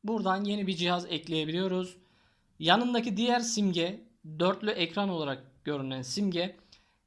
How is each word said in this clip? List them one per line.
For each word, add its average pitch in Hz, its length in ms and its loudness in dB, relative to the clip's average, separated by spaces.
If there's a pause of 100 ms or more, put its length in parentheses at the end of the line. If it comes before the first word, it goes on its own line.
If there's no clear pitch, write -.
Buradan 202 400 0
yeni 202 240 -2
bir 185 80 0
cihaz 175 300 0
ekleyebiliyoruz. 175 920 -2 (600)
Yanındaki 226 580 4
diğer 240 220 2
simge, 202 680 0 (320)
dörtlü 190 320 2
ekran 190 380 0
olarak 143 560 -6
görünen 135 360 -4
simge, 180 560 -2 (500)